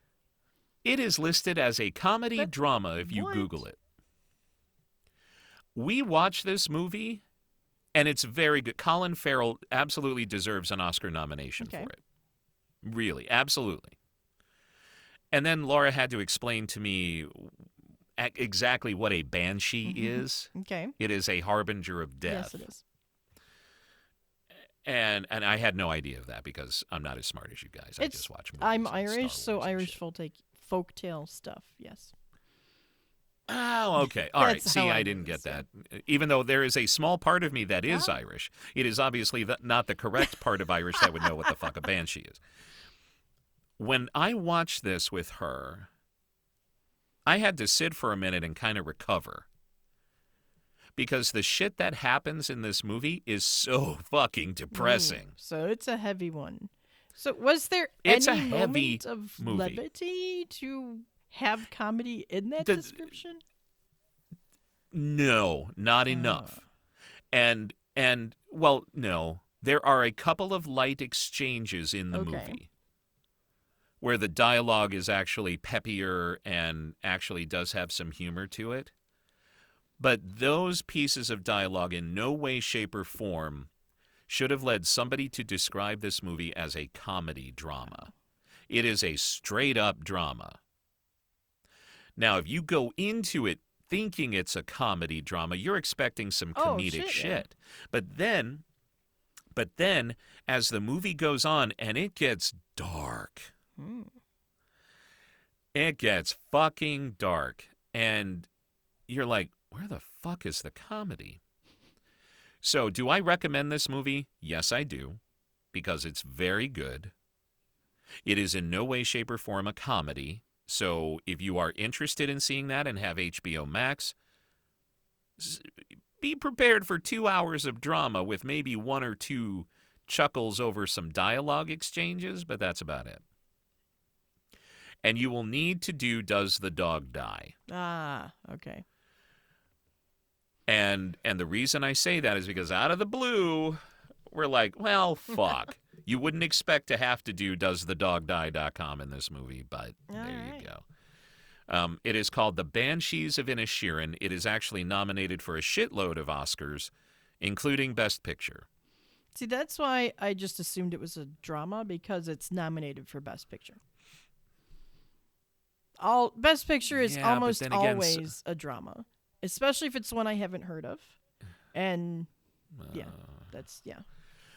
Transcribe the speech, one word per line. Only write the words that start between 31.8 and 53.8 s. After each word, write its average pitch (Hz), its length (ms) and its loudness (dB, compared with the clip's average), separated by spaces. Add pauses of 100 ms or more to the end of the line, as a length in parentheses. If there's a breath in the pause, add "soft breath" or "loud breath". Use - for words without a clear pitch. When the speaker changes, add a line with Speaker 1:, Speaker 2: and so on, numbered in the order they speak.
Speaker 1:
Oh, 226 560 4
okay. 90 260 -2
Speaker 2:
<laughs> - 40 -12
Speaker 1:
All 143 100 8
right. 240 100 6
Speaker 2:
That's - 180 0
Speaker 1:
See, 185 80 4
Speaker 2:
how 185 80 4
Speaker 1:
I 110 100 4
Speaker 2:
I 110 40 2
Speaker 1:
didn't 98 220 -2
Speaker 2:
know - 20 -6
Speaker 1:
get 80 160 -6
Speaker 2:
this, 69 100 -6
yeah. 71 100 -6 (280)
Speaker 1:
that. - 160 -10
Even 147 240 2
though 131 120 6
there 135 220 4
is 127 140 2
a 120 80 2
small 165 320 4
part 175 260 4
of 143 80 0
me 120 120 0
that 92 200 2
is 165 240 2
Speaker 2:
Ah. 80 80 2
Speaker 1:
Irish, 55 340 -10 (240 loud breath)
it 127 120 2
is 113 120 0
obviously 120 460 2
the, 123 180 -2
not 120 240 2
the 104 80 -2
correct 120 460 0
part 101 220 2
of 85 80 -2
Irish 87 300 2
that 87 120 8
would 82 100 -4
know 82 120 2
what 78 140 -4
the 80 60 0
fuck 78 220 -6
a 80 60 -8
banshee 90 480 -2
is. - 100 -20 (1400 loud breath)
When 123 380 2
I 170 200 4
watched 170 480 0
this 92 300 0
with 87 200 -4
her, 71 580 -8 (1400)
I 170 120 8
had 196 200 4
to 107 80 2
sit 160 280 2
for 113 180 0
a 101 40 2
minute 92 280 0
and 82 120 -6
kinda 107 260 -2
recover. 78 640 -4 (1500 soft breath)
Because 131 360 2
the 107 100 2
shit - 360 0
that - 160 2
happens 143 560 0
in 123 100 -6
this 107 240 -2
movie 123 400 -4
is 104 200 0
so 135 560 2